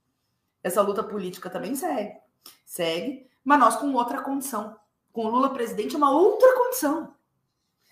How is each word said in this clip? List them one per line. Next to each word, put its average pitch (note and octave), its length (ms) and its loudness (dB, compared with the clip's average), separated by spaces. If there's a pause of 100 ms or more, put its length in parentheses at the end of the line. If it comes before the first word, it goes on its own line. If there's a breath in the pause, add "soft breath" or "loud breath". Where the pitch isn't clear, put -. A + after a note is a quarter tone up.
(640)
essa F3+ 180 0
luta G3+ 220 -2
política F#3 460 -10
também A3 260 -8
segue. C4+ 380 -6 (520 loud breath)
Segue, E3+ 640 -6 (160 loud breath)
mas C#4+ 160 4
nós C4+ 160 4
com C#4+ 180 -4
outra B3+ 280 -2
condição. A#3 560 -8 (340)
Com A3+ 140 -6
o G#3+ 40 -2
Lula C4 200 2
presidente, A#3 440 -6
é D#4+ 40 -4
uma C#4+ 140 4
outra G#4 440 6
condição, D#4+ 580 -2 (800 soft breath)